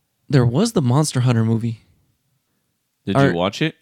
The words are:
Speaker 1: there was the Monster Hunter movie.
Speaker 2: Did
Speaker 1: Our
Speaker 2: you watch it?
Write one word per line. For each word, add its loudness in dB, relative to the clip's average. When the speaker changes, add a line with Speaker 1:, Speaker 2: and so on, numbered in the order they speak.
Speaker 1:
there 4
was 0
the 0
Monster 0
Hunter 2
movie. -2
Speaker 2:
Did -2
Speaker 1:
Our 4
Speaker 2:
you -2
watch -2
it? -4